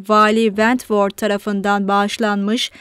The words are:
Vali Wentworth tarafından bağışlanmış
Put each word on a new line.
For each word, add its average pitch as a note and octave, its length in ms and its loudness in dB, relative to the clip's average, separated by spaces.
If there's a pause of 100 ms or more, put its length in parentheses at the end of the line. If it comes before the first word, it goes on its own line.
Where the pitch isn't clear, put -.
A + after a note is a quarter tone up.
Vali G#3+ 400 4
Wentworth G#3+ 720 0
tarafından G3+ 680 -2
bağışlanmış G3+ 920 -2